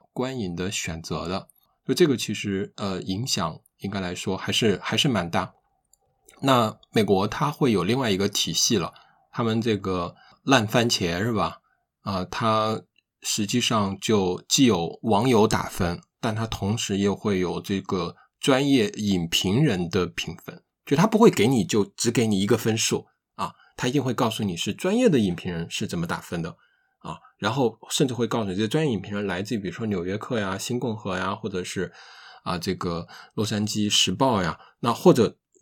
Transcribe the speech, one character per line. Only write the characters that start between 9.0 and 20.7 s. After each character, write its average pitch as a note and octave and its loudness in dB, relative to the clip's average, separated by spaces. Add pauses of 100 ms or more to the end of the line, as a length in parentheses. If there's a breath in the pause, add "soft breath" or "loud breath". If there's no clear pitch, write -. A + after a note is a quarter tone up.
他 B2 -4
们 A2+ 0
这 A2 0
个 F#2 -4 (280 soft breath)
烂 B2 4
番 A#2 2
茄 F2 -2
是 A#2+ -2
吧？ F2+ -2 (400)
啊， F#2+ -4
它 A2 -2 (380)
实 - -2
际 B2 0
上 G#2 0
就 F#2+ 0
既 - 6
有 E2+ 2
网 A2 2
友 A2+ 6
打 F#2+ 0
分， F2 -4 (200)
但 A2+ -4
它 A2+ -4
同 G#2+ -4
时 G2+ -2
又 G2+ 2
会 G2+ 0
有 F2 -2
这 G2 -2
个 F2+ -4 (240 soft breath)
专 C#3 2
业 B2 4
影 F#2+ 0
评 G#2 2
人 F2+ 0
的 F2 0
评 E2 -10
分， - -16 (200)